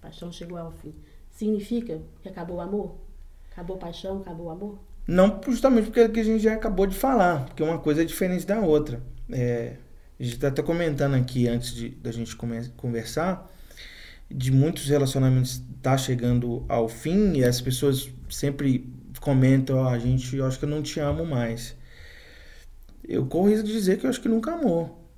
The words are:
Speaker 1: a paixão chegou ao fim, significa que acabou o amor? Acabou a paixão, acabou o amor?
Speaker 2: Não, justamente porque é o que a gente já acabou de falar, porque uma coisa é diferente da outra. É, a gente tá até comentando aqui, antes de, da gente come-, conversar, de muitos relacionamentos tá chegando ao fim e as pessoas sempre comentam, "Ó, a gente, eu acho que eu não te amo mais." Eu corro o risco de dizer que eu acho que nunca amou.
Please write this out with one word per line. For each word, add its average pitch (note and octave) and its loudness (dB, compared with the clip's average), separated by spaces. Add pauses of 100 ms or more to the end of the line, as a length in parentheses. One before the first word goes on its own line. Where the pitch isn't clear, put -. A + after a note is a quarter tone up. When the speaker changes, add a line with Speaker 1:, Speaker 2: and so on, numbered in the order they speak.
Speaker 1:
a - -16
paixão E3+ -12
chegou F3 -12
ao E3 -10
fim, - -16 (360)
significa G#3+ -2 (240)
que F#3+ -14
acabou F3 -8
o - -6
amor? G3 -6 (540)
Acabou F3+ -10
a - -10
paixão, F#3 -8
acabou E3+ -10
o E3 -8
amor? G3 -10 (280)
Speaker 2:
Não, F#3 6
justamente A#3+ 4
porque A#3 2
é A3+ 10
o G#3+ 0
que A3+ 2
a A3 2
gente A3 2
já A3 4
acabou G3+ 2
de F#3+ -2
falar, F3+ 4
porque - -4
uma D#3+ 0
coisa D3+ 2
é - 4
diferente F3+ -2
da G#3+ 0
outra. D3 2 (280)
É, A#2+ -2 (440)
a - -6
gente A#2+ -6
tá C#3+ 0
até C3+ -2
comentando D3 0
aqui, B2 2
antes A#2+ -2
de, A#2 -8
da - -10
gente A2+ -8
come-, A#2 -8
conversar, C3 -4 (800)
de C3 -2
muitos C#3 4
relacionamentos C3 2 (200)
tá C3 2
chegando A#2+ 0
ao A#2 2
fim F#3 2
e C3 4
as B2 2
pessoas C3+ 0 (180)
sempre C#3 0 (280)
comentam, C3 4
"Ó, C3 2
a B2 2
gente, B2+ 0
eu C3+ 0
acho C3 -2
que - -4
eu D3 -2
não D3+ -2
te D3+ -6
amo D3+ 0
mais." A#2+ -4 (1300)
Eu C3 -2
corro E3 2
o - 8
risco G#3+ 2
de G#3+ -4
dizer G3 2
que B3+ -4
eu C4 2
acho - -4
que - -2
nunca A3+ 0
amou. F3 -2 (160)